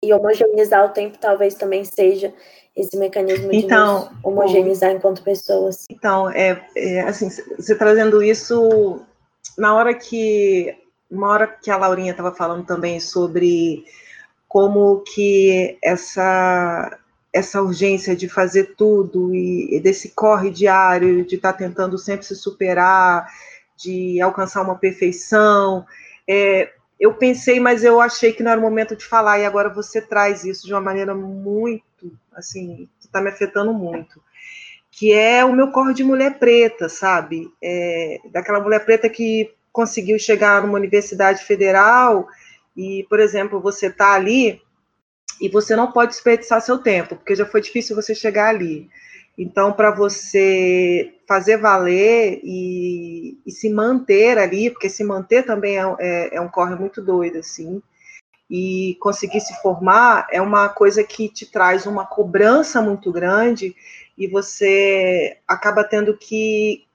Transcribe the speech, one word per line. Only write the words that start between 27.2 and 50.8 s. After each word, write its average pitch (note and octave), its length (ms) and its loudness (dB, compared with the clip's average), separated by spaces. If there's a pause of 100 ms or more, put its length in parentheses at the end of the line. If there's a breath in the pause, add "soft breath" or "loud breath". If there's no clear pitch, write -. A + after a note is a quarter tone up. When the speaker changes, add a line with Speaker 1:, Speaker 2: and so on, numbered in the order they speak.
Speaker 2:
mas A#3+ 240 2
eu A#3 160 6
achei A#3 340 2
que A3+ 100 -6
não A3+ 80 2
era A3+ 80 2
o A3 40 -2
momento A3 320 -2
de G#3+ 100 -20
falar, G#3 340 2
e G#3 60 -2
agora G3+ 240 -2
você G#3 300 -8
traz G3+ 440 -2
isso F#3+ 240 -12
de G3 60 -8
uma G3 80 -2
maneira G3 340 -6
muito, G3 960 -8 (240)
assim, F3 540 -16 (100)
que - 80 -20
tá G3 140 -6
me G3 80 -4
afetando G3+ 440 -4
muito, E3+ 480 -10 (680 loud breath)
que G#3+ 220 0
é A3+ 320 4
o B3+ 80 2
meu C4+ 180 2
corre C4 220 0
de C4 100 -2
mulher C4+ 340 2
preta, A3+ 520 4
sabe? E3 600 -4 (140)
É, E3+ 560 -6 (120)
daquela G3+ 280 -2
mulher G#3 260 0
preta A3+ 240 4
que A3 420 -4 (200)
conseguiu G#3+ 480 -2
chegar G3+ 420 2
numa G3+ 160 -2
universidade G3 640 0
federal G3+ 840 4 (500 soft breath)
e, G3 320 -10
por G#3 100 2
exemplo, G3+ 400 0
você G3 300 -4
tá G3+ 240 2
ali G#3 480 0 (800)
e G3 80 -4
você G#3+ 260 0
não A#3 160 0
pode A#3+ 200 2
desperdiçar A#3 500 0
seu B3+ 160 -2
tempo, F#3+ 380 -2
porque - 200 -4
já G3+ 100 -2
foi G#3+ 160 -2
difícil A3+ 340 -6
você G#3+ 180 -6
chegar G#3+ 360 0
ali. F3 400 -4 (480 loud breath)
Então, G3 360 0
pra G#3+ 180 4
você F#3+ 1200 0 (140)